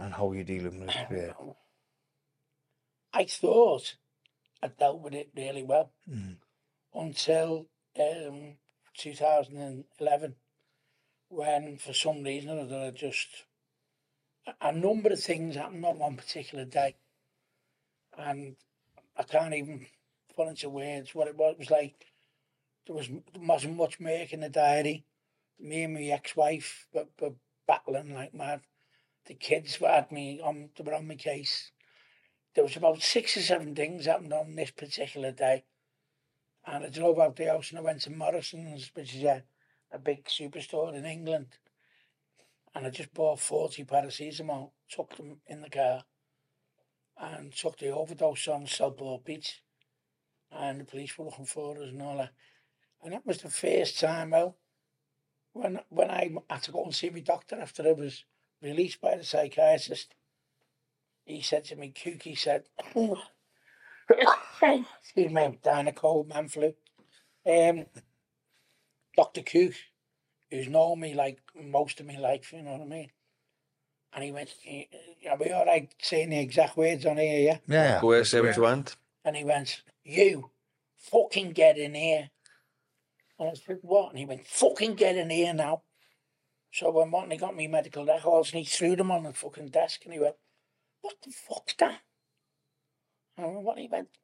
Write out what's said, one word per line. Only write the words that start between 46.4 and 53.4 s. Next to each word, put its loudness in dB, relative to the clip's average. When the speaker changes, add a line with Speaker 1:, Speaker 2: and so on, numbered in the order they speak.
Speaker 2:
and -14
took -6
the -6
overdose -2
on -4
Southport -4
Beach. -12
And -8
the -16
police -12
were -10
looking -16
for -10
us -12
and -14
all -10
that. -6
And -12
that -10
was -4
the -14